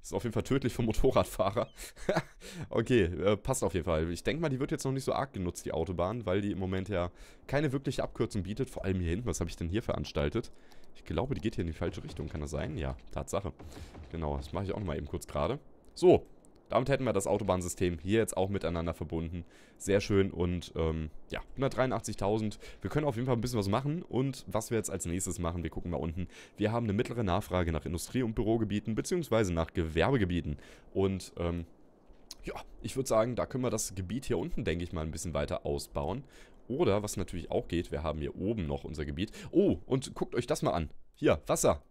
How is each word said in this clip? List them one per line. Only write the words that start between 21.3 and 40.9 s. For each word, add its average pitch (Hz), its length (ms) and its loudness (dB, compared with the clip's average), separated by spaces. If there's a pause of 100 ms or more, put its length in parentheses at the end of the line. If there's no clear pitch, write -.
hundertdreiundachtzigtausend. 110 1040 0 (220)
Wir 98 80 -4
können 147 160 0
auf 135 100 0
jeden 120 120 -2
Fall 131 80 4
ein 117 60 -2
bisschen 123 180 0
was 98 80 2
machen 135 360 0
und 131 440 -2
was 104 240 -2
wir 113 60 2
jetzt 107 120 -2
als 90 160 -4
nächstes 90 320 -2
machen, 85 260 -2
wir 82 60 -2
gucken - 220 -6
mal 78 60 0
unten. 82 300 -2 (280)
Wir 104 160 2
haben 117 140 0
eine 101 80 2
mittlere 117 300 0
Nachfrage 90 500 2
nach 76 120 -2
Industrie- 87 380 -2
und 113 120 -2
Bürogebieten 110 600 2
beziehungsweise 113 580 2
nach 82 200 0
Gewerbegebieten. 82 840 2 (360)
Und, 95 440 0
ähm, 85 280 -2 (800)
ja, - 100 -8 (260)
ich 110 140 -6
würd 131 120 0
sagen, 113 280 4
da - 100 2
können 127 180 -2
wir 123 60 2
das 107 260 -2
Gebiet 95 300 -4
hier 117 120 2
unten, 160 260 0
denke 85 220 0
ich - 80 -8
mal, 80 80 -2
ein 80 100 -2
bisschen 80 220 -6
weiter 73 320 -2
ausbauen. 73 580 -2 (440)
Oder, 107 360 2
was 104 140 -4
natürlich - 340 -4
auch 113 160 2
geht, 85 240 0
wir 73 100 -4
haben 78 180 -2
hier 73 160 -4
oben 101 300 -2
noch 69 200 -4
unser 76 200 -6
Gebiet. 76 260 -4 (200)
Oh, 175 340 6
und - 300 -2
guckt - 180 -4
euch - 140 -2
das - 160 0
mal 147 80 4
an. 80 180 0 (240)